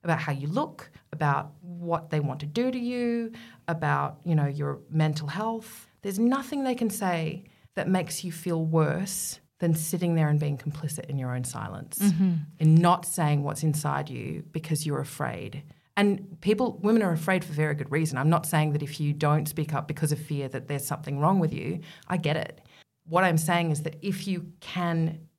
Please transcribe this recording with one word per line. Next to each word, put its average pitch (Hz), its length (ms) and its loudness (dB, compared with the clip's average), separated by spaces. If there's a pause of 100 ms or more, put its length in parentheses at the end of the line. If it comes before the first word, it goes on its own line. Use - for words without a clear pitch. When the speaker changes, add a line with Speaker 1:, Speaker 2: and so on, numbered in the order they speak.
Speaker 1:
about 160 160 0
how 156 140 -4
you 139 140 -4
look, 220 440 -4 (220)
about 147 380 0 (100)
what 175 480 -4
they 156 100 2
want 143 220 -2
to 147 40 -6
do 240 240 0
to 254 100 -4
you, 240 520 -2 (380)
about, 147 560 0
you 170 100 2
know, 147 120 4
your 143 320 -4 (100)
mental 151 400 0
health. 220 580 -6 (140)
There's 196 180 -4
nothing 262 460 2
they 254 100 0
can 240 140 0
say 175 560 -2 (300)
that - 120 -2
makes 185 380 0
you 175 80 -4
feel 165 320 -2
worse 160 760 0 (200)
than 170 140 4
sitting 170 420 0
there 160 120 4
and 147 140 4
being 147 160 0
complicit - 480 -6
in 139 120 -4
your 127 160 -2
own 127 120 -4
silence 104 540 -8
Speaker 2:
Mm-hmm. 185 340 4 (260)
Speaker 1:
and 160 200 10
not 175 260 6
saying 147 380 0
what's 151 200 -4
inside 147 460 0
you 120 420 -8
because 156 340 -4
you're 143 140 -2
afraid. 131 640 -8 (320)
And 202 460 2
people, 214 400 2
women 220 200 4
are 185 120 2
afraid 170 320 0
for - 80 -8
very 151 220 0
good 147 140 -6
reason. 156 280 0
I'm 143 120 4
not 165 160 4
saying 151 280 2
that 147 100 0
if - 160 -10
you 147 140 0
don't 147 340 2
speak 156 260 -4
up 139 140 -2
because 151 240 0
of 151 80 0
fear 143 300 -4
that - 180 -8
there's 143 180 -4
something 143 340 -4
wrong 180 200 4
with 160 140 2
you. 165 260 -4 (300)
I 185 80 0
get 156 180 0
it. - 240 -6 (460)
What 170 180 2
I'm 170 140 4
saying 170 340 2
is 147 120 0
that 156 180 -6
if 196 260 -4
you 180 200 -4 (120)
can 165 600 -2 (200)